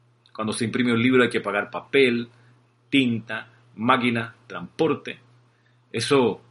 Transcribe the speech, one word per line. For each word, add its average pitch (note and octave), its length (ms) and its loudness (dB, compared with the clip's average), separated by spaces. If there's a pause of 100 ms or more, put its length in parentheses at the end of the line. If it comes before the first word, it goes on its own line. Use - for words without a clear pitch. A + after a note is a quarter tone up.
(340)
Cuando A2 180 -4
se A#2+ 120 -4
imprime A#2+ 280 -2
un A2+ 80 2
libro B2+ 220 4
hay A#2 80 2
que A2 100 -2
pagar G2+ 300 -4
papel, A#2+ 580 0 (640)
tinta, A#2 600 -2 (240)
máquina, A#2 580 0 (140)
transporte. C3+ 720 -4 (720)
Eso A2+ 480 0 (100)